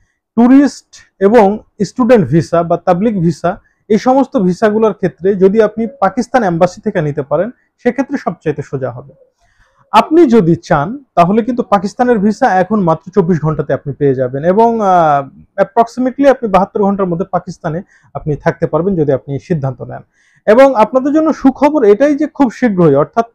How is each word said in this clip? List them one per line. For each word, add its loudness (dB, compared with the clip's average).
tourist 2
এবং 4
student 2
visa 0
বা -2
তাবলিগ -2
visa, -4
এই 2
সমস্ত 0
ভিসাগুলোর 0
ক্ষেত্রে -4
যদি 2
আপনি -2
পাকিস্তান -2
embassy -2
থেকে -4
নিতে -4
পারেন, -4
সেক্ষেত্রে -4
সবচাইতে -6
সোজা -8
হবে। -18
আপনি 4
যদি 4
চান, -4
তাহলে 2
কিন্তু -4
পাকিস্তানের -2
visa 0
এখন 0
মাত্র -2
চব্বিশ 0
ঘন্টাতে -4
আপনি -6
পেয়ে 0
যাবেন -6
এবং, 0
আহ, 0
approximately 0
আপনি -2
বাহাত্তর 0
ঘন্টার 0
মধ্যে -4
পাকিস্তানে -8
আপনি -6
থাকতে -4
পারবেন, -2
যদি 0
আপনি -6
সিদ্ধান্ত -6
নেন। -16
এবং 4
আপনাদের 0
জন্য 0
সুখবর 0
এটাই 2
যে -2
খুব -2
শীঘ্রই, 0
অর্থাৎ 0